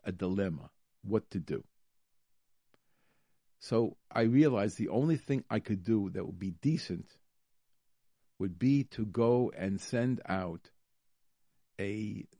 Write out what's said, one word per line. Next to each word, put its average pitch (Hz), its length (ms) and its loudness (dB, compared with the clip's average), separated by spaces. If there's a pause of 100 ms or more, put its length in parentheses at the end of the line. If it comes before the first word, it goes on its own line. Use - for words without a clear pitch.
a 104 60 -4
dilemma, 92 600 -2 (320)
what 107 300 -2
to 101 60 -4
do. - 240 -6 (2000)
So 113 380 2 (120)
I 117 120 2
realized 117 560 4
the 110 100 -2
only 147 300 2
thing 135 320 -4
I 110 100 0
could 98 240 -4
do 107 300 2
that 90 100 -4
would 90 140 -10
be 95 140 -6 (100)
decent 135 440 -2 (1300)
would 90 200 -4
be 135 260 4
to - 200 -6
go 120 520 2
and 98 240 -2
send 123 460 -2
out 90 440 -6 (1080)
a 104 460 -6 (160)